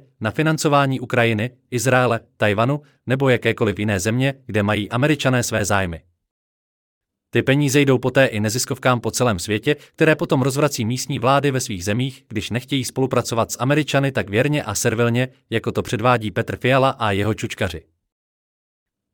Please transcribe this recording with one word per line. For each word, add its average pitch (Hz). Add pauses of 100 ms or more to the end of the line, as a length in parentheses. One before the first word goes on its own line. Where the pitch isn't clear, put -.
(200)
na 107
financování 143
Ukrajiny, 117 (220)
Izraele, 123 (180)
Tajvanu 113 (260)
nebo 135
jakékoliv 113
jiné 104
země, 123 (120)
kde 104
mají 107
Američané 127
své 110
zájmy. 95 (1300)
Ty 120
peníze 139
jdou 135
poté 131
i 113
neziskovkám 120
po 113
celém 117
světě, 107
které 156
potom 165
rozvrací 139
místní 127
vlády 139
ve 131
svých 95
zemích, 123
když 101
nechtějí 123
spolupracovat 123
s -
Američany 139
tak 113
věrně 139
a 101
servilně, 117 (220)
jako 113
to 104
předvádí 110
Petr 98
Fiala 131
a 110
jeho 101
čučkaři. 92 (1300)